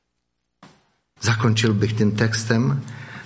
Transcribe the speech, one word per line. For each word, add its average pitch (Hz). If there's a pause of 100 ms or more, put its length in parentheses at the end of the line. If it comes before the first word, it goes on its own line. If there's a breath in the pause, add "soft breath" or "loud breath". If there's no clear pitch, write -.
(1200)
Zakončil 110
bych 101
tím 104
textem: 120 (420 loud breath)